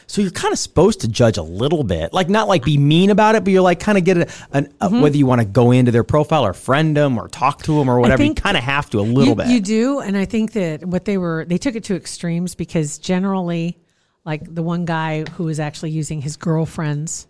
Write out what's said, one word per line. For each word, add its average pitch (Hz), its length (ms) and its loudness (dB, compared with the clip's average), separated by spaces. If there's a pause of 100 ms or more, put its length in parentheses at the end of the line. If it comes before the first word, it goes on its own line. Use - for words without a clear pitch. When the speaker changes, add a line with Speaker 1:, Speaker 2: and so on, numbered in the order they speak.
Speaker 1:
So - 160 -4
you're 190 80 0
kinda 381 260 -2
supposed - 460 2
to 113 60 -4
judge 113 320 2
a 82 40 -6
little 127 400 -2
bit, 85 300 -2
like, 180 160 0
not, 214 180 2
like, 190 160 2
be 151 140 2
mean 156 320 4
about 214 240 4
it, 214 100 2
but 196 100 0
you're, 185 100 6
like, 180 160 2
kinda 208 220 2
get 180 160 2
a, 165 100 0 (240)
an, 143 200 -2 (100)
a, 104 60 0
Speaker 2:
Mm-hmm. 233 140 2
Speaker 1:
whether 147 160 4
you 143 80 4
wanna 123 200 2
go 120 260 4
into 123 200 4
their 113 120 2
profile 151 420 0
or 95 80 -2
friend 151 420 0
them 143 220 2
or 95 100 -8
talk - 360 -4
to 151 180 0
'em 131 80 2
or 123 80 2
Speaker 2:
I 123 40 4
Speaker 1:
whatever. 131 200 4
You 294 80 4
Speaker 2:
think 311 140 -4
Speaker 1:
kinda 190 180 0
have 139 300 -2
to 107 80 0
a - 20 2
little 120 280 4
Speaker 2:
you, - 60 2
Speaker 1:
bit. - 120 -2
Speaker 2:
you 247 140 2
do, 226 380 0
and 196 160 -4
I 196 100 0
think 214 260 -4
that 165 340 -6
what 180 200 -4
they 202 120 -2
were, 165 320 -4
they 175 80 0
took 247 160 -4
it 220 120 -10
to 196 100 -4
extremes 170 580 -6
because 160 460 -4
generally, 180 800 -2 (460)
like, 156 300 -8
the 165 80 -4
one 175 220 -2
guy 160 480 -4
who 180 100 -8
was 160 160 -4
actually 156 320 -6
using 156 300 -6
his 151 160 -10
girlfriend's 156 920 -4